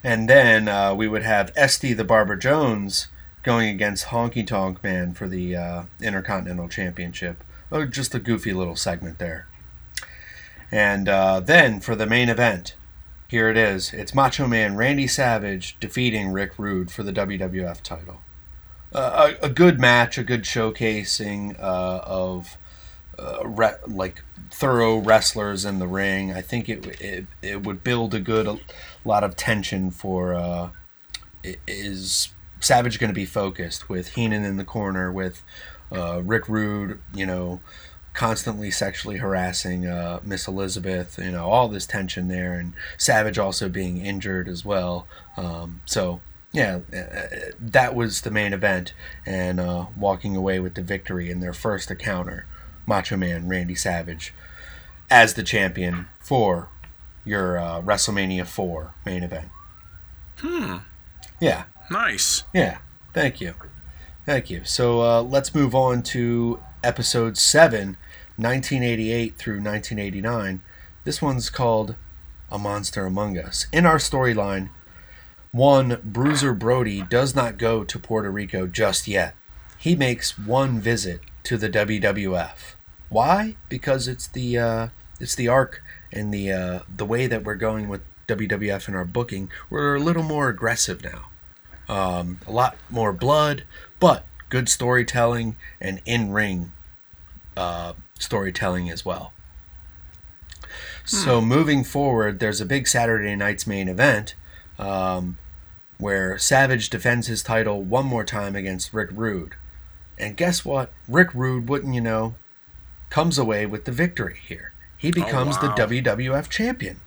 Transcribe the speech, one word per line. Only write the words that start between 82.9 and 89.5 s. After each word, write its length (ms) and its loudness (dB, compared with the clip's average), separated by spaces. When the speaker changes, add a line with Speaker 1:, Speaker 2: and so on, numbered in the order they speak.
Speaker 1:
Why? 480 2
Because 380 -2
it's 220 -8
the, 280 -2
uh, 320 0
it's 160 -6
the 140 0
arc 340 2
and 200 -4
the, 200 -2
uh, 260 -2
the 160 -6
way 220 0
that 160 0
we're 140 -4
going 320 -2
with 140 -6
W 180 0
W 260 0
F 160 -4
in 60 -6
our 100 -2
booking. 460 -4